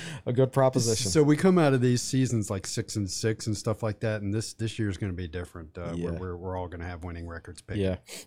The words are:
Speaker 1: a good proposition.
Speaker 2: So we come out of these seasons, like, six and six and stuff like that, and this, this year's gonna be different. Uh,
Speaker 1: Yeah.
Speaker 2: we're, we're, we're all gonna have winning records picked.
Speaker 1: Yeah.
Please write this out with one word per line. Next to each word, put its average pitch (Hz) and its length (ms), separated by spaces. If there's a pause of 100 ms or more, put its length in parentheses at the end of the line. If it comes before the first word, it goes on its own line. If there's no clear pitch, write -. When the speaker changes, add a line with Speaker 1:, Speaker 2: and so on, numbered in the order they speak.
(240)
Speaker 1:
a 123 80
good 127 200
proposition. 131 580
Speaker 2:
So 160 120
we 147 140
come 180 220
out 147 160
of 127 60
these 123 220
seasons, 123 480
like, 98 160
six - 300
and 101 140
six - 360
and 107 100
stuff - 280
like 107 160
that, 107 220
and 101 120
this, 110 200
this 113 260
year's 101 160
gonna 98 160
be 87 160
different. 87 500
Uh, 85 160
Speaker 1:
Yeah. 85 160
Speaker 2:
we're, 82 80
we're, 90 180
we're 92 220
all 90 80
gonna 85 200
have 87 180
winning 85 240
records 85 320
picked. - 180
Speaker 1:
Yeah. 95 180 (300)